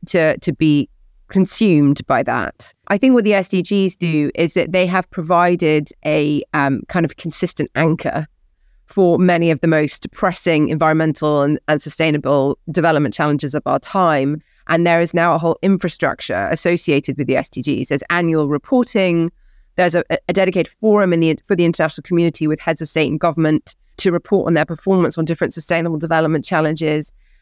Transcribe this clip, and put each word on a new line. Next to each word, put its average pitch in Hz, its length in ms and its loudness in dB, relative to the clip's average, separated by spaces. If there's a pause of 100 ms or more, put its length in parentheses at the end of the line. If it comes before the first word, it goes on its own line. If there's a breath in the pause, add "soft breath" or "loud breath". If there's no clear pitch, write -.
to, 160 320 2
to - 120 -4
be 147 380 2 (400)
consumed 170 760 2
by 123 180 0
that. - 500 -6 (140)
I 202 100 0
think 262 160 4
what 240 100 4
the 208 120 2
S 190 120 0
D 185 140 0
Gs 190 340 0
do 151 400 0
is 165 200 0
that 165 180 0
they 185 140 2
have 180 220 -4
provided 170 800 0 (140)
a, 151 400 0 (100)
um, 139 360 0
kind 175 160 0
of 139 100 -6
consistent - 600 -6
anchor 156 520 -2 (600)
for 175 320 2
many 170 320 2
of 147 100 -2
the 175 60 0
most 156 440 0
pressing 165 580 0
environmental 156 760 0
and, 147 240 0
and 151 120 0
sustainable 147 800 0 (140)
development 151 420 0
challenges 147 400 -2
of 147 140 -4
our 131 100 0
time. 151 640 0 (240)
And 170 220 0
there 170 120 4
is 170 140 -2
now 170 220 2
a - 20 2
whole 165 240 -2
infrastructure 160 880 -2
associated 151 640 0
with 135 120 -4
the 131 100 0
S 135 140 -6
D - 100 -8
Gs. 147 280 -4
There's 143 200 -2
annual 160 400 0
reporting. 175 840 0 (440)
There's 175 180 2
a, 175 100 0 (240)
a 180 60 0
dedicated 185 480 0
forum 208 320 4
in 165 60 2
the, 160 260 2
for 202 100 0
the 175 100 2
international 160 360 -2
community 170 460 0
with 156 120 -2
heads 165 220 -4
of 156 80 -8
state 151 220 0
and 156 80 -4
government 160 560 0 (220)
to 185 140 0
report 175 360 0
on 170 80 2
their 151 100 2
performance 165 540 0
on 165 60 -2
different 160 280 -4
sustainable 165 460 -4
development 160 440 0
challenges. 156 680 -2 (300)